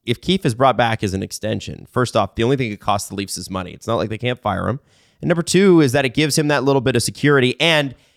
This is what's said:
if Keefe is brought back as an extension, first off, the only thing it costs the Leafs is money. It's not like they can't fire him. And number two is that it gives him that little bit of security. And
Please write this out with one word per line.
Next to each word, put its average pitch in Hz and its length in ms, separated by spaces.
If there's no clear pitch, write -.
if 120 160
Keefe 185 240
is 131 80
brought 127 240
back 113 260
as 95 120
an 98 80
extension, - 680
first 123 260
off, 101 200
the 113 80
only 131 140
thing 123 140
it 101 80
costs 104 300
the 98 60
Leafs 98 240
is 90 100
money. 92 220
It's - 160
not 113 80
like 101 140
they 107 100
can't 123 200
fire 92 280
him. 123 120
And - 80
number 170 120
two 180 400
is 131 120
that 139 120
it 127 80
gives 147 240
him 151 120
that 143 140
little 139 180
bit 127 140
of - 60
security. 131 580
And 151 360